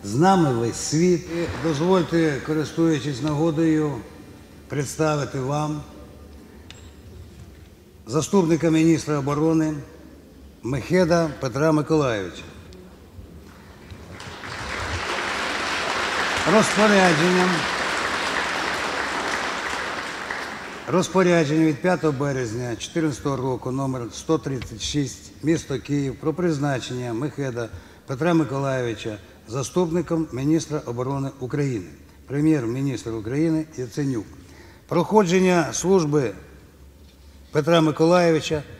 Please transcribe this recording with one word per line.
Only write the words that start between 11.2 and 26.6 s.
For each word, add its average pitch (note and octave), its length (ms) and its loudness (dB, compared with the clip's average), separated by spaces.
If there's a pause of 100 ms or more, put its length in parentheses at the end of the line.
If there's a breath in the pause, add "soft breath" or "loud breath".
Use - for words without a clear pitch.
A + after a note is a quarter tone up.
Петра C#3 320 2
Миколайовича. C3+ 720 0 (4000)
Розпорядженням, F#3 960 6 (3500)
розпорядження E3+ 760 4
від D#3 160 0
п'ятого D#3+ 320 2
березня B2 600 -4
чотирнадцятого D3 600 -4
року B2+ 360 -4
номер C3 300 -4 (120)
сто - 240 -2
тридцять A#2+ 440 -6
шість, - 500 -4 (120)
місто C#3+ 360 0
Київ, C#3+ 360 -2
про D#3 180 -4
призначення C#3 800 -2